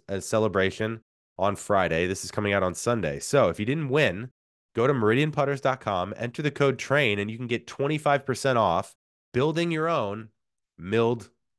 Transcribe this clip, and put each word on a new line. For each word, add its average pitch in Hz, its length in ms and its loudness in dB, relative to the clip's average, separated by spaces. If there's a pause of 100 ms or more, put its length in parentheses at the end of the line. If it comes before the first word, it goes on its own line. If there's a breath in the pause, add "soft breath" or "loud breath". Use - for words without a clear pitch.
as 98 180 -6
celebration 110 760 0 (360)
on 98 200 0
Friday. 90 500 2
This 95 160 -4
is - 80 -12
coming 101 220 -2
out 98 100 2
on 90 100 0
Sunday. 85 460 -2
So 123 300 2
if 85 100 -4
you 107 60 -4
didn't 143 240 -4
win, 123 400 0 (440)
go 120 140 2
to 147 60 4
meridian 127 380 2
putters 139 280 -2
dot 127 220 0
com, 98 340 -2
enter 120 260 -8
the 147 100 0
code 139 280 2
train, 127 400 2
and 104 100 -2
you 110 80 -8
can 123 100 -8
get 117 200 -4
twenty-five 143 580 0
percent 131 320 0
off 101 380 2 (380)
building 160 380 0
your 160 180 -2
own 107 400 -2 (480)
milled 113 520 0 (300)